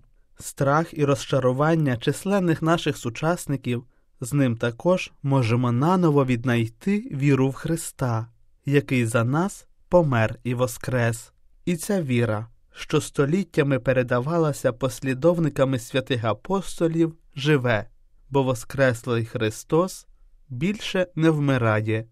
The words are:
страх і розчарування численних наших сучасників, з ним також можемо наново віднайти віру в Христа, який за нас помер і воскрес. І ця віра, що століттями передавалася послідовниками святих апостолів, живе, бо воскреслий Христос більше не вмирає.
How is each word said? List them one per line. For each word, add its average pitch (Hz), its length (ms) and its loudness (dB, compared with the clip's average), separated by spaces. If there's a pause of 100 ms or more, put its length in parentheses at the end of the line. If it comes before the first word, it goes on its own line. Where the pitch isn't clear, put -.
(400)
страх 151 540 -2
і 147 120 0
розчарування 139 920 2
численних 175 640 0
наших 160 360 0
сучасників, 123 840 -4 (380)
з 123 120 -6
ним 131 240 2
також 143 540 -2 (120)
можемо 127 480 2
наново 147 540 4
віднайти 123 720 0
віру 135 500 2
в 135 40 -4
Христа, 120 760 -4 (380)
який 139 400 2
за 113 180 0
нас 151 440 -2 (220)
помер 127 540 2
і 123 100 -4
воскрес. 120 800 -2 (320)
І 175 100 0
ця 196 260 -2
віра, 117 460 -2 (240)
що - 300 -2
століттями 143 800 0
передавалася 131 920 0
послідовниками 135 1080 0
святих 123 440 -2
апостолів, 165 920 -2 (200)
живе, 127 540 0 (400)
бо 139 140 2
воскреслий 127 840 0
Христос 123 840 -2 (420)
більше 180 640 -4
не 160 140 4
вмирає. 113 840 0